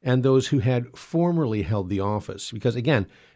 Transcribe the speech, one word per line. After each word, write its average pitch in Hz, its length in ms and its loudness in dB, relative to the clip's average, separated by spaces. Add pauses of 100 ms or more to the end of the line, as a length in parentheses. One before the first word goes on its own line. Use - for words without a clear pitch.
and 127 200 2
those 131 260 4
who 143 120 2
had 120 360 0
formerly 165 640 0
held 98 260 -2
the 98 120 -2
office. 104 520 -4
Because, 117 240 -2
again, 123 300 2 (300)